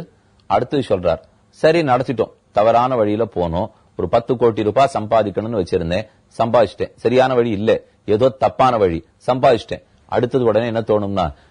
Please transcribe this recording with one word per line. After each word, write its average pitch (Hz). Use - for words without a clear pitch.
அடுத்து 123
சொல்றார், 87
சரி 160
நடத்திட்டோம், 127
தவறான 117
வழியில 107
போனோம், 87
ஒரு 92
பத்து 117
கோடி 113
ரூபாய் 131
சம்பாதிக்கணும்னு 107
வச்சிருந்தேன், 87
சம்பாதிச்சிட்டேன், 117
சரியான 127
வழி 120
இல்ல, 104
ஏதோ 110
தப்பான 123
வழி 90
சம்பாதிச்சிட்டேன். 127
அடுத்தது 120
உடனே 113
என்ன 113
தோணும்னா, 101